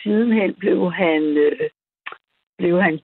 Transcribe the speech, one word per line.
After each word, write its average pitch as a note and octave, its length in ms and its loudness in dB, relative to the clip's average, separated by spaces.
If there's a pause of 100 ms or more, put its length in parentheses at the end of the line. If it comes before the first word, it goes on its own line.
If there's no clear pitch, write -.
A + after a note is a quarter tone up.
sidenhen G#3+ 520 0
blev F#3 380 -2
han, E3 300 0
øh, D3 460 0 (920)
blev F3+ 240 0
han D#3+ 220 0